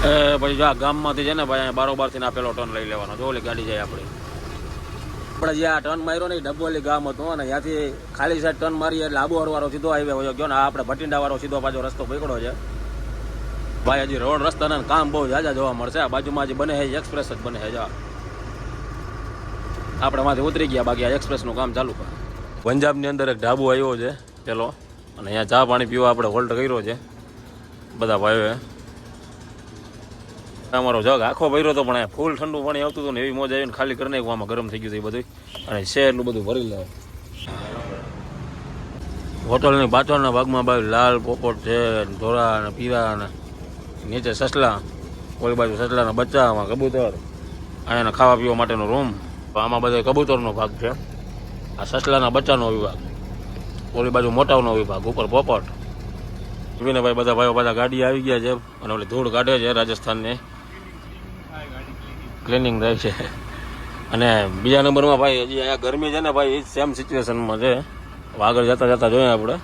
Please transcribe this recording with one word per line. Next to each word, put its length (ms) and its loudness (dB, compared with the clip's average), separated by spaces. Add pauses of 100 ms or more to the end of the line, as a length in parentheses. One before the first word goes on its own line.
એ 20 6 (300)
પછી 200 0
જો 60 6
આ 160 4
ગામમાંથી 460 0
છે 60 0
ને 120 0
ભાઈ, 140 0
અહીંયા 200 -2
બારોબારથી 440 0
ના 120 -2
પેલો 180 -2
ટર્ન 220 -6
લઈ 160 -4
લેવાનો, 280 -6
જો 80 -4
ઓલી 200 -4
ગાડી 220 -4
જાય 140 -2
આપણી. 260 -8 (1300)
આપણે 240 -2
જે 80 2
આ 140 2
ટર્ન 260 -2
માર્યો 240 -2
ને, 80 -4
એ 60 -8
ડબોલી 420 -4
ગામ 240 0
હતું, 220 -6
અને 140 -4
ત્યાંથી 340 -2 (360)
ખાલી 260 0
સાઈડ 160 0
ટર્ન 220 0
મારી 260 0
એટલે 140 0
આબોહર 320 0
વાળો 200 0
સીધો 200 -2
હાઈવે 260 0
વયો 180 -2
ગયો 100 -2
ને, 80 0
આ 120 6
આપણે 220 -2
ભટિંડા 340 -2
વાળો 200 0
સીધો 220 -2
પાછો 220 -2
રસ્તો 180 -6
પકડ્યો 380 -4
છે. 80 -4 (1300)
ભાઈ, 220 2
હજી 160 -4
રોડ 240 2
રસ્તાના 440 0
કામ 200 4
બહુ 200 0
ઝાઝા 260 0
જોવા 220 0
મળશે. 200 -4
આ 140 2
બાજુમાં 340 -2
હજી 140 -6
બને 180 0
છે, 60 0 (160)
એક્સપ્રેસ 280 -6
જ 140 -8
બને 200 -6
છે. 120 -4
જો 80 -4 (2250)
આપણે 220 2
માંથી 220 2
ઉતરી 220 0
ગયા, 160 2
બાકી 220 0
આ 100 2
એક્સપ્રેસનું 400 -4
કામ 160 0
ચાલુ 240 -2
છે. 60 -10 (580)
પંજાબની 480 2
અંદર 220 0
એક 100 -4
ઢાબો 280 4
આવ્યો 300 4
છે 100 -2 (340)
પેલો, 220 -2 (500)
અને 100 -10
અહીંયા 240 -2
ચા 180 8
પાણી 220 4
પીવા 200 6
આપણે 240 2
હોલ્ટ 220 2
કર્યો 300 0
છે 80 -4 (1040)
બધા 240 2
ભાઈઓએ. 320 4 (2250)
અમારો 300 2
જગ 160 6
આખો 280 2
ભર્યો 220 4
હતો, 140 2
પણ 80 2
અહીંયા 200 -2
ફૂલ 200 0
ઠંડુ 300 -4
પાણી 200 0
આવતું 180 -4
હતું 120 -2
ને, 80 -2
એવી 160 -2
મોજ 140 -2
આવી 160 0
ને, 80 -10
ખાલી 220 -2
કરી 140 -2
નાખ્યું. 200 -2
આમાં 180 -6
ગરમ 200 -4
થઈ 120 -8
ગયું 80 -8
હતું 80 -6
એ 80 -8
બધું, 180 -6 (420)
અને 120 -4 (120)
છે 180 4
એટલું 180 2
બધું 200 -2
ભરી 240 0
લે. 60 -6 (2750)
હોટલની 460 6
પાછળના 420 4
ભાગમાં 300 2
ભાઈ 260 4
લાલ 220 6 (100)
પોપટ 420 -2
છે, 100 2 (420)
ધોળા 380 2
અને 200 -2
પીળા, 360 0
અને 140 -4 (840)
નીચે 300 -2
સસલા, 380 4 (640)
ઓલી 180 2
બાજુ 200 2
સસલાના 400 2
બચ્ચા, 300 4
આમાં 220 2
કબૂતર, 420 0 (720)
અને 140 0
એના 160 0
ખાવા 240 10
પીવા 180 2
માટેનો 340 2
રૂમ. 160 2 (460)
આમાં 280 2
બધે 240 4
કબૂતરનો 520 4
ભાગ 120 0 (100)
છે, 100 0 (880)
આ 120 -6
સસલાના 440 4
બચ્ચાનો 300 4 (100)
વિભાગ, 240 -2 (960)
ઓલી 180 2
બાજુ 220 4
મોટાનો 420 6
વિભાગ, 320 -2
ઉપર 240 0
પોપટ. 300 4 (1120)
ભાઈ, 400 2
બધા 200 4
ભાઈઓ 200 6
પાછા 220 4
ગાડી 240 2
આવી 240 2
ગયા 180 2
છે, 60 2 (320)
અને 120 -4
ઓલી 160 -4
ધૂળ 240 0
કાઢે 280 4
છે 160 2
રાજસ્થાનની, 580 -2 (2000)
ક્લિનિંગ 320 4
થાય 240 4
છે. 80 2 (1000)
અને 140 4 (360)
બીજા 200 6
નંબરમાં 380 6
ભાઈ, 240 4
હજી 160 -2
અહીંયા 220 -2
ગરમી 300 0
છે 80 0
ને 100 2
ભાઈ, 260 4
એ 40 -2
જ 120 -12
સેમ 240 2
સિચ્યુએશનમાં 640 -2
છે. 120 4 (640)
હવે 120 0
આગળ 220 6
જતા 220 4
જતા 220 6
જોઈએ 180 6
આપણે. 320 2